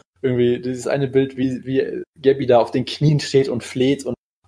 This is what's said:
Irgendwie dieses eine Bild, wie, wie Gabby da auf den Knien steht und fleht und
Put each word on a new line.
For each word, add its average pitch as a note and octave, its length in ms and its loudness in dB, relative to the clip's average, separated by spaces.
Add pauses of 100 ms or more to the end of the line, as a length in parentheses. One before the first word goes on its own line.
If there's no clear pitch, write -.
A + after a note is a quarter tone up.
(220)
Irgendwie B2 380 0
dieses B2 280 -8
eine C#3 200 -2
Bild, C3+ 300 0
wie, B2+ 280 -4
wie C3 380 -4 (180)
Gabby C3+ 260 2
da A#2+ 120 8
auf A2+ 120 0
den B2 140 -2
Knien D3 340 2
steht C3+ 300 0
und A#2+ 140 -6
fleht C3+ 420 -2
und B2 100 -6 (320)